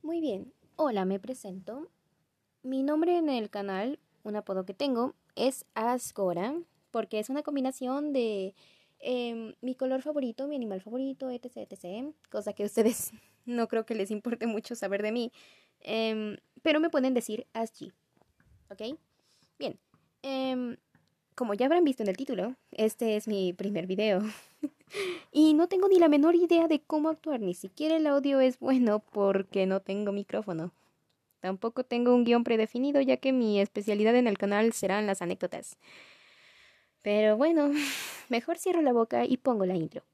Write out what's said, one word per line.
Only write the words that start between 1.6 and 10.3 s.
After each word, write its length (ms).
Mi 200
nombre 340
en 140
el 180
canal, 500
un 140
apodo 300
que 80
tengo, 400
es 380
Asgora, 880
porque 280
es 120
una 120
combinación 680
de, 420
em, 640
mi 120
color 280
favorito, 440